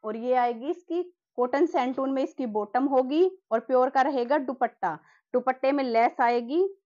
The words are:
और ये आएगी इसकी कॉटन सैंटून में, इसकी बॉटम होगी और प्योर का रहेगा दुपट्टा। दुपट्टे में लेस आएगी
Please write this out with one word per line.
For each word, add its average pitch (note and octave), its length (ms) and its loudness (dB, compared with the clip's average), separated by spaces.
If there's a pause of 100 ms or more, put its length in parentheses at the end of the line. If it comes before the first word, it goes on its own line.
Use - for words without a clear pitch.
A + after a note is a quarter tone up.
और G#3+ 140 -6
ये B3 180 0
आएगी A#3+ 340 0
इसकी F4+ 320 -4 (360)
कॉटन C4 300 2
सैंटून C4+ 440 -2
में, C4+ 100 -2
इसकी C4+ 260 -4
बॉटम G#3+ 380 -2
होगी C4+ 380 2 (260)
और A3+ 120 0
प्योर B3+ 280 2
का C4+ 120 2
रहेगा C#4 380 0
दुपट्टा। B3 540 -4 (400)
दुपट्टे B3+ 380 0
में C#4+ 120 0
लेस A#3 360 0
आएगी A#3+ 440 0 (220)